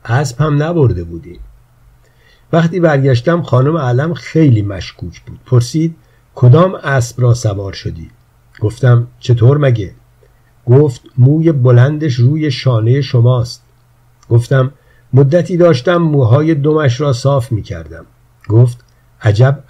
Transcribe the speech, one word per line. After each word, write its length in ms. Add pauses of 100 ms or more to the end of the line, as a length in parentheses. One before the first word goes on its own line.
اسب 360
هم 220
نبرده 400
بودیم. 360 (1120)
وقتی 260
برگشتم 640
خانم 360
علم 360
خیلی 480
مشکوک 600
بود. 240
پرسید: 500 (400)
«کدام 400
اسب 460
را 120
سوار 400
شدی؟» 360 (500)
گفتم: 480 (120)
«چطور 380
مگه؟» 340 (720)
گفت: 360 (160)
«موی 340
بلندش 640
روی 380
شانه 500
شماست.» 640 (640)
گفتم: 420 (420)
«مدتی 440
داشتم 400
موهای 580
دمش 460
را 120
صاف 380
می‌کردم.» 540 (440)
گفت: 360 (360)
«عجب 480